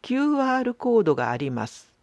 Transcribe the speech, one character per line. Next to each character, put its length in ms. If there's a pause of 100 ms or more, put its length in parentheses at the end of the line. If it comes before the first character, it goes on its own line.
キ 140
ュ 220
ー 200
ア 40
ー 20
ル 120
コ 240
ー 40
ド 140
が 160
あ 40
り 140
ま 160
す。 260 (100)